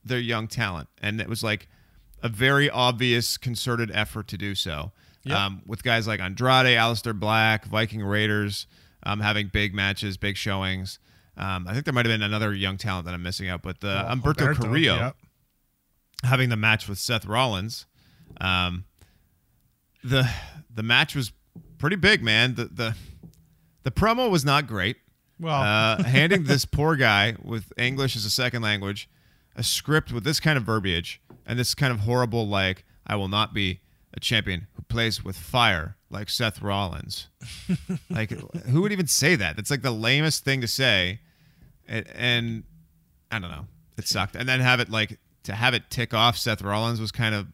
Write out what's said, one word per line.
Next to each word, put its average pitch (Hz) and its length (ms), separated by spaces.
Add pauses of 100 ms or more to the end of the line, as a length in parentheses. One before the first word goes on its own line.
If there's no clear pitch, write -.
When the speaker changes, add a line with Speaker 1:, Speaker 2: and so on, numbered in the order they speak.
Speaker 1:
their 123 160
young 117 280
talent, 92 400 (140)
and 104 180
it - 80
was, 110 140
like, 107 260 (540)
a 120 60
very 135 420
obvious 120 680
concerted 117 560
effort 107 360
to 98 100
do 101 160
so. 80 380 (320)
Speaker 2:
Yep. 131 140
Speaker 1:
Um, 98 280
with 110 160
guys 113 240
like 104 140
Andrade, 127 460 (120)
Aleister 113 400
Black, 110 460
Viking 107 380
Raiders, 104 640 (380)
um, 104 160
having 104 280
big 104 260
matches, 98 440
big 101 180
showings. 95 600 (400)
Um, 95 280
I 95 60
think 139 140
there 143 80
might 120 100
have 113 80
been 107 100
another 104 320
young 95 220
talent 92 300
that 90 80
I'm 87 80
missing 90 260
out, 87 140
but - 180
the 101 60 (200)
Speaker 2:
Well, 123 100
Speaker 1:
Humberto 135 380
Speaker 2:
Humberto, 127 80
Speaker 1:
Carrillo 117 340
Speaker 2:
yeah. 117 140 (1120)
Speaker 1:
having 123 260
the 113 60
match 110 340
with 95 80
Seth 113 260
Rollins. 107 640 (520)
Um, 90 460 (1160)
the, 131 260 (440)
the 110 100
match 123 340
was 123 160 (460)
pretty 165 180
big, 190 260
man. 117 320
The, 120 120
the, 110 280 (880)
the 131 80
promo 233 400
was 156 140
not 143 220
great. 107 300 (440)
Speaker 2:
Well. 156 220
Speaker 1:
Uh, 107 400
Speaker 2:
<laughs> - 20
Speaker 1:
handing 156 400
this 139 220
poor 151 300
guy 110 460
with 110 360
English 127 360
as 107 120
a 104 40
second 123 300
language 101 480 (480)
a 120 60
script 147 500
with 117 120
this 151 160
kind 151 180
of 113 60
verbiage 95 580 (240)
and 120 120
this - 160
kind 135 180
of 107 80
horrible, 117 480
like, 95 360 (220)
"I - 100
will 98 120
not 104 260
be 95 260 (320)
a - 80
champion 101 540
who - 80
plays 113 420
with 95 120
fire 98 600 (140)
like 101 180
Seth - 320
Rollins." 98 680 (400)
Speaker 2:
<laughs> - 420
Speaker 1:
Like, 110 200
who 143 520
would 208 100
even 185 140
say 156 300
that? 87 200
That's, 107 140
like, 135 120
the 131 100
lamest 135 520
thing 135 160
to 117 80
say. 104 520 (680)
And, 110 260
and 117 500 (680)
I 90 80
don't 90 120
know. 80 160 (300)
It - 120
sucked. 98 280
And 127 120
then 127 120
have 127 200
it, 113 100
like, 110 280 (260)
to 98 100
have 120 200
it 107 160
tick 117 240
off 113 220
Seth 110 260
Rollins 110 380
was 107 120
kind 113 220
of 101 200